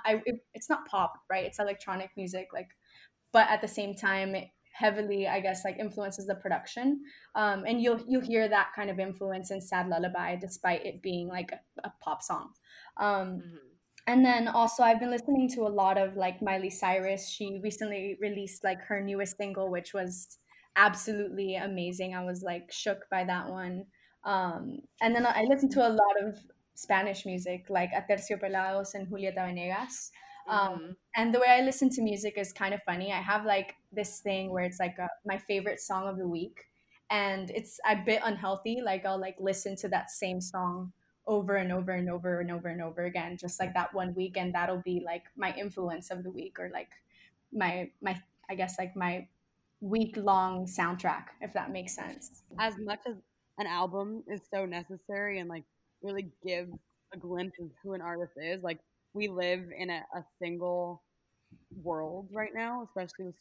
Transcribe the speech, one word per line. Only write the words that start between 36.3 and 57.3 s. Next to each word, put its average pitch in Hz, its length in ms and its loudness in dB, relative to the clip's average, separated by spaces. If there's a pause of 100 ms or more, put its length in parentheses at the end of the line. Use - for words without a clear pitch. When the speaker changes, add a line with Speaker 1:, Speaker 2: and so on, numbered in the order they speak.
Speaker 1:
And 196 400 0
it's - 360 -8
a 214 100 6
bit 214 280 2
unhealthy. 202 580 -2
Like, 190 220 0
I'll, 190 140 0
like, 190 200 -6
listen 190 380 -2
to 202 120 -6
that 185 220 0
same 185 300 -4
song 180 520 -4 (340)
over 202 300 2
and 185 160 0
over 185 200 0
and 180 180 0
over 175 300 -2
and 175 100 -4
over 175 180 -6
and 170 140 -6
over 165 220 -4
again, 180 320 -4
just, 175 240 -8
like, 180 140 -4
that 180 200 0
one 185 200 -2
week. 185 220 -2
And 180 180 -2
that'll 180 280 0
be, 180 220 -2
like, 175 200 -6 (120)
my 185 180 -2
influence 180 560 -6
of 180 140 -6
the 185 60 -8
week - 300 -10
or, 180 120 -8
like, - 180 -8 (640)
my, 180 380 -2 (120)
my, 185 180 -4 (280)
I 190 60 -6
guess, 185 240 -4
like, 185 180 -6
my 180 320 -2 (520)
week-long 190 840 2
soundtrack, 180 640 -2 (120)
if - 140 -10
that 190 160 -4
makes 185 240 -8
sense. - 480 -12 (160)
Speaker 3:
As 220 200 0
much 208 300 -4
as 226 80 -6 (420)
an 208 80 -2
album 185 600 -2
is 202 140 -8 (120)
so 196 120 0
necessary 190 760 -6
and, 175 100 -8
like, 165 160 -10 (380)
really 196 280 -6 (160)
gives 180 260 -4 (400)
a 190 60 -14
glimpse 180 420 -6